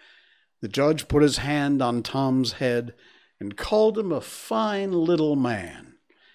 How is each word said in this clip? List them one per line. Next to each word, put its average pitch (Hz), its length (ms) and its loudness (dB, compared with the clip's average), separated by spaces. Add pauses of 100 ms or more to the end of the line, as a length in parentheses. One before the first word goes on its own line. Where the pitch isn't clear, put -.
(600)
The 113 60 -8
judge 143 400 0
put 147 140 4
his 147 160 4
hand 143 440 0
on 120 200 0
Tom's 131 520 0
head 120 420 -2 (440)
and 101 160 -10
called 214 420 2
him 196 140 -2
a 135 80 -2
fine 208 720 -4
little 160 440 2
man 113 580 -4 (420)